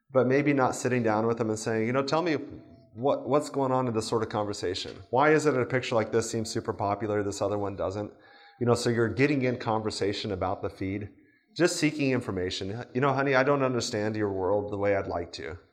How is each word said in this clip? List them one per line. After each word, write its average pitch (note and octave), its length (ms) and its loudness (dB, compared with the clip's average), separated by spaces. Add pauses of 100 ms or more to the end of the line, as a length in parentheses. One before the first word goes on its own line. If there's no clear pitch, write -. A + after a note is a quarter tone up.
(120)
but B2 140 4
maybe C#3+ 280 4
not C3 200 4
sitting B2 280 0
down A2 240 2
with A#2 100 2
them A2+ 140 0
and A2 80 -2
saying, A2 280 -2
you B2 60 0
know, C3+ 100 2
"Tell D#3 200 0
me E3 160 0 (560)
what, C3+ 340 -2
what's C#3 220 0
going C3+ 200 0
on B2+ 160 2
in A#2+ 60 -2
this A2 140 -2
sort A2+ 160 0
of G#2+ 80 -4
conversation. G2+ 600 -4 (180)
Why D3 220 4
is D3 120 4
it C#3+ 100 4
a B2 120 0
picture B2+ 280 -2
like A2 160 2
this A2+ 200 0
seems A2+ 180 -4
super A2 240 -4
popular, G#2 500 -2
this G2 200 -4
other G#2 160 0
one G2 180 -4
doesn't?" F#2+ 340 -4 (500)
You A#2+ 60 0
know, A#2+ 80 6
so A#2 140 0
you're A#2 200 2
getting C3+ 340 2
in B2 160 0
conversation G#2+ 720 -2
about F#2 300 -2
the G2+ 80 -6
feed, G2+ 400 -6 (440)
just E3+ 220 2
seeking D3+ 360 0
information. G2 680 -2 (120)
"You B2 80 0
know, C#3 100 4
honey, C3+ 220 2
I C3 80 6
don't C#3 200 2
understand A2+ 540 -2
your G#2 160 0
world G2+ 400 0
the G#2 60 -4
way G2+ 180 2
I'd F#2+ 100 -2
like F2 260 -6
to." D#2 260 -10 (140)